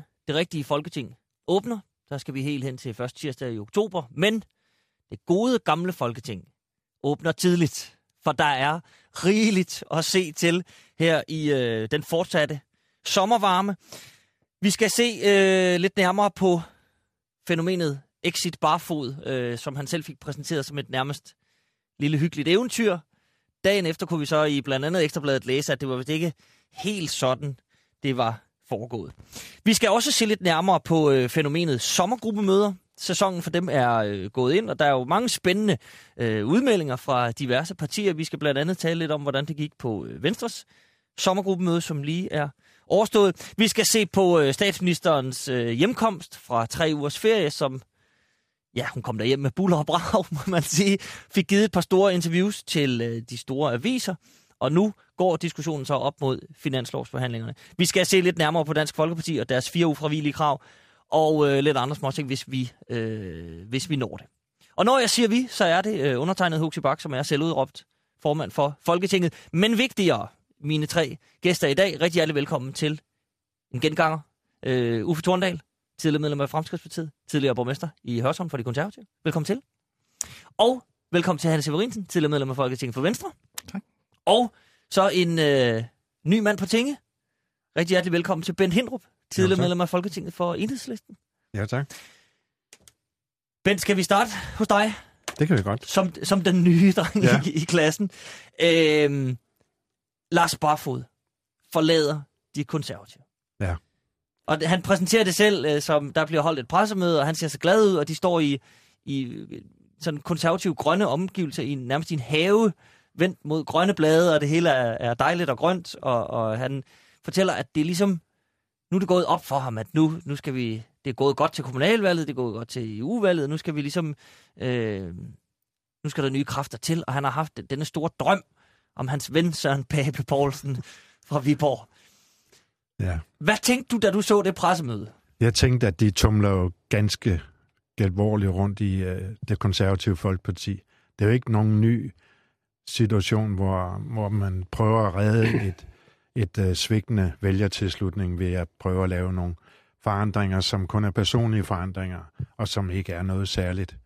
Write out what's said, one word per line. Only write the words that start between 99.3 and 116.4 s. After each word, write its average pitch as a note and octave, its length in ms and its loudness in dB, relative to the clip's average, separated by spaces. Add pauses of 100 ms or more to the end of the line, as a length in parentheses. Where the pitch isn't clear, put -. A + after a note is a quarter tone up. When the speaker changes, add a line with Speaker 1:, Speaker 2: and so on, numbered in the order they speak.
Speaker 1:
Lars E3+ 260 2
Barfod D3 460 -2 (720)
forlader D#3 480 2 (340)
De D3 80 -4
Konservative. - 600 -8 (360)
Speaker 2:
Ja. F2 160 -2 (720)
Speaker 1:
Og D#3 180 2
han F3 160 2
præsenterer G3 420 2
det F#3 120 0
selv, G3+ 300 4
øh, D3 160 2
som D3 320 0
der D#3 120 2
bliver D3+ 160 0
holdt D#3 180 0
et A#2+ 80 -8
pressemøde, F3+ 520 2
og C#3+ 60 2
han D#3+ 100 -2
ser D#3+ 120 -4
så D3 120 -10
glad G3+ 320 6
ud, F#3 40 2
og D3+ 120 0
de D#3+ 80 -6
står F3 240 0
i, C#3+ 200 2 (460)
i, C3+ 180 -4
øh, - 380 -14 (400)
sådan D3+ 200 -6
konservative E3+ 540 0
grønne F3+ 320 2
omgivelser, D3+ 560 -4
i B2 80 -4
en, C3 160 -8
nærmest D3 240 -2
i - 20 -4
en D3+ 60 -2
have, F#3 520 2 (440)
vendt F3+ 300 -2
mod D#3 180 -2
grønne F3+ 300 2
blade, D#3+ 420 4
og D3 60 0
det C#3+ 80 0
hele E3 200 4
er, B2 280 2 (120)
er A#2+ 40 0
dejligt D#3+ 360 0
og B2 80 -2
grønt, F3 440 -2
og, A#2+ 280 0
og A2 280 -2